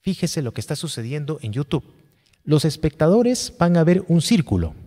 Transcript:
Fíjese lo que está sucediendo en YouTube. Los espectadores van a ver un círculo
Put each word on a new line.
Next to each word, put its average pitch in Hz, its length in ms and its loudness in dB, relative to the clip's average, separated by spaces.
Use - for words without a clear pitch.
Fíjese 180 420 -6
lo 175 120 -6
que - 60 -10
está 147 160 -8
sucediendo 143 640 -8
en 110 100 -8
YouTube. 139 420 -6
Los 147 200 2
espectadores 185 920 0
van 175 180 4
a 165 80 4
ver 180 240 2
un 170 140 4
círculo 101 520 0